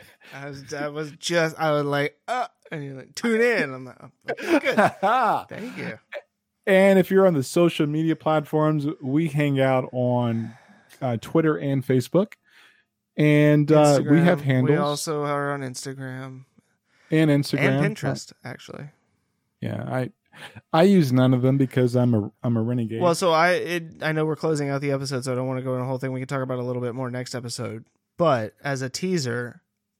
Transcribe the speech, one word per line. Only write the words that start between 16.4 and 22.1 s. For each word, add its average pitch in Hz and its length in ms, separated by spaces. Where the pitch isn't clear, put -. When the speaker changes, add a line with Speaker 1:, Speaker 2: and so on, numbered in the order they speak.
Speaker 2:
And 156 200
Instagram. 139 540
Speaker 1:
And 151 120
Pinterest, 135 360
actually. - 460
Speaker 2:
Yeah, 113 260
I, 127 240
I 160 120
use 180 280
none 127 220
of 123 80
them 131 160
because 127 360
I'm 123 200